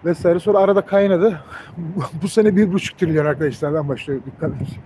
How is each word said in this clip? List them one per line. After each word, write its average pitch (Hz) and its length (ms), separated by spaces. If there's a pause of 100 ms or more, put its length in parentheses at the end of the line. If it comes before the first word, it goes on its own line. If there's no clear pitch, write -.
Vesaire. 175 340
Sonra 202 180
arada 196 240
kaynadı. 196 600 (400)
<laughs> 160 400
Bu - 60
sene 214 280
bir 196 180
buçuk - 240
trilyon 156 280
arkadaşlardan 147 640
başlıyor 135 360
dükkanlar. - 420 (180)